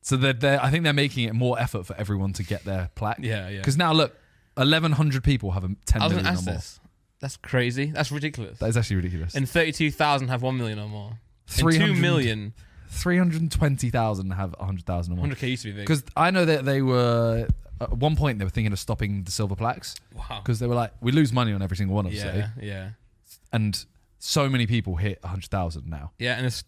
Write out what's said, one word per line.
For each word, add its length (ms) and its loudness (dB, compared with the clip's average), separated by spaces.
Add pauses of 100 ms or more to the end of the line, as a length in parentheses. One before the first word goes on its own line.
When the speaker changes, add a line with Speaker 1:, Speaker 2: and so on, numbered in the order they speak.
Speaker 1:
So 160 0
they're, 160 2
they're, 300 2
I 80 2
think 120 2
they're 100 2
making 320 0
it 100 -2
more 240 2
effort 260 -4
for 100 -10
everyone 380 -2
to 100 -6
get 220 -6
their 300 -4
plaque. 260 -4
Speaker 2:
Yeah, 280 -4
yeah. 120 -8
Speaker 1:
'Cause 160 0
now, 160 4
look, 240 2 (400)
eleven 360 4
hundred 300 2
people 280 2
have 120 -2
a 40 -2
Speaker 2:
I 20 -2
was 80 -4 (160)
gonna 60 4
Speaker 1:
ten 100 4
million 160 2
Speaker 2:
ask 160 0
Speaker 1:
or 40 -4
more. 100 -2
Speaker 2:
this. 240 -10 (400)
That's 180 -10
crazy. 540 -2
That's 200 -2
ridiculous. 460 -6
Speaker 1:
That 120 0
is 80 2
actually 180 2
ridiculous. 400 -2
Speaker 2:
And 120 0
thirty-two 440 2
thousand 380 2
have 120 -2
one 160 0
million 220 -4
or 100 -8
more. 200 -10
And 100 -12 (280)
Speaker 1:
Three 300 4
hundred, 180 4
Speaker 2:
two 60 2
million. 520 2 (360)
Speaker 1:
three 300 2
hundred 320 2
twenty 400 2
thousand 400 0
have 280 -4
a 60 -6
hundred 220 -4
thousand 260 -2
or 40 -2
more. 80 -2
Speaker 2:
Hundred 120 -2
K 120 -4
used 120 -4
to 100 -8
be 60 -10
big. 100 -8
Speaker 1:
'Cause 160 2 (140)
I 140 4
know 140 4
that 200 2
they 160 2
were 680 4 (340)
at 160 -2
one 180 2
point 240 2
they 60 0
were 60 -2
thinking 220 0
of 60 -4
stopping 440 -4
the 80 -8
silver 240 -2
plaques 400 -4 (180)
Speaker 2:
Wow. 300 -10
Speaker 1:
'cause 160 0
they 80 -2
were 80 2
like, 260 0
"We 100 0
lose 220 4
money 200 2
on 80 -2
every 160 -2
single 180 0
one, 100 2
obviously." 340 -4
Speaker 2:
Yeah, 100 -2 (120)
yeah. 280 -10 (600)
Speaker 1:
And 320 0 (360)
so 300 0
many 180 2
people 300 0
hit 260 -2
a 40 -10
hundred 220 -8
thousand 380 -4
now. 320 -10
Speaker 2:
Yeah, 180 -2
and 80 -2
it's 220 -4